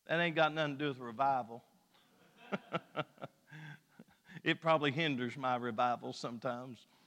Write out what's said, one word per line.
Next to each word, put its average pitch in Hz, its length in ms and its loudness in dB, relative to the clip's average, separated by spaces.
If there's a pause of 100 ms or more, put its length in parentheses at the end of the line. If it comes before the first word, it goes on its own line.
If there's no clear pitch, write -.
That 165 120 2
ain't 170 160 2
got 156 200 4
nothing 147 240 0
to 147 60 -2
do 147 40 0
with 127 100 -6
revival. 120 640 0 (880)
<laughs> 196 60 -2 (1900)
It 156 160 0
probably 151 320 4
hinders 127 460 0
my 127 180 0
revival 120 580 0
sometimes. 123 680 -6 (260)